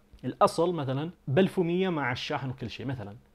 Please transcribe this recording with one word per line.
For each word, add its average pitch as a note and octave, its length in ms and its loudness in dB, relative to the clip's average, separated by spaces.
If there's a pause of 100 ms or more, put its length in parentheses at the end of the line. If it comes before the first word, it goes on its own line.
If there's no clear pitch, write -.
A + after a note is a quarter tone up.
(240)
الأصل E3 500 2
مثلًا C#3+ 360 -2 (180)
بألف F3+ 300 4
ومية F3+ 300 2
مع C#3+ 240 0
الشاحن C3+ 380 -4
وكل A#2 200 -8
شيء A2 160 -10
مثلًا. A2+ 300 -8 (180)